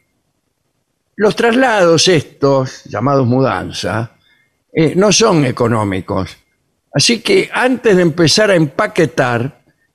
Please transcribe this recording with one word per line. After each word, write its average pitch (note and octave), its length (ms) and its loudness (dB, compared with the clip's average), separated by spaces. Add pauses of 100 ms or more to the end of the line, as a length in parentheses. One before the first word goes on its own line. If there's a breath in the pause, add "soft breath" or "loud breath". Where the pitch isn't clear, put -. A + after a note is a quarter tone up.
(1160)
los G3+ 200 0
traslados A3+ 720 2
estos, C#3 760 -2
llamados C3 420 -2
mudanza, A2 840 -2 (640)
eh, D#3 220 0
no G3 160 2
son F3+ 340 2
económicos. G#2 920 -2 (560)
Así A3+ 260 0
que G3+ 340 0
antes A#3 400 0
de F3+ 80 4
empezar F3 500 2
a F#3+ 40 4
empaquetar, D3 1040 -2 (340)